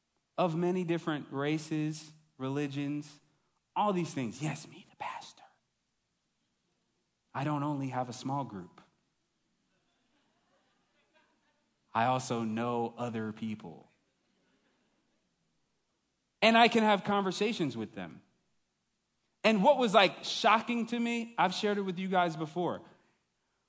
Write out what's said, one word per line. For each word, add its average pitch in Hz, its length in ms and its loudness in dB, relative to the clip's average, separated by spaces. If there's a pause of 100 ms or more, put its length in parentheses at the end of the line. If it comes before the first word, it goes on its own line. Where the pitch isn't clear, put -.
(380)
of 165 180 2
many 180 280 0
different 165 480 -4
races, 156 800 -4 (260)
religions, 143 720 -4 (680)
all 202 180 2
these 175 200 -2
things. 120 280 -6
Yes, - 260 -6
me, - 220 -20
the - 80 -20
pastor. - 440 -12 (1900)
I 131 120 -4
don't 147 180 0
only 143 260 -2
have 127 200 -4
a 117 40 -8
small 135 300 -4
group. 98 380 -12 (3000)
I 113 120 2
also 127 380 0
know 117 540 -2
other 113 340 -6
people. 107 560 -10 (2500)
And 226 160 6
I 233 100 8
can 226 160 4
have 208 220 4
conversations 190 720 0
with 107 180 -8
them. 87 260 -12 (1200)
And 214 200 4
what 269 140 6
was, 240 160 2
like, 196 320 6
shocking 226 640 2
to 240 120 -4
me, 233 380 -2
I've 180 160 2
shared 208 240 0
it 202 40 -2
with 185 160 -4
you 190 120 -4
guys 175 260 2
before. 156 460 -4 (880)